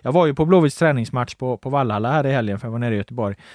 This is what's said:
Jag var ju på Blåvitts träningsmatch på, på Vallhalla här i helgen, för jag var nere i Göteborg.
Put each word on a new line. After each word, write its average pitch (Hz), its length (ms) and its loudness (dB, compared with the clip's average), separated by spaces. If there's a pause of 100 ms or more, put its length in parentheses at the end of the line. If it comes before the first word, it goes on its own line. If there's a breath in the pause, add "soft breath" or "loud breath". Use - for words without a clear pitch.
Jag 123 100 -4
var 170 140 4
ju 147 80 2
på 156 120 0
Blåvitts 165 320 4
träningsmatch 127 580 0
på, 127 220 -6
på - 120 -10
Vallhalla 120 420 0
här 147 140 2
i 135 60 0
helgen, 110 280 -2
för 120 80 -10
jag 113 40 -8
var 117 80 -6
nere 120 140 -2
i 107 40 0
Göteborg. 101 380 -4 (200 loud breath)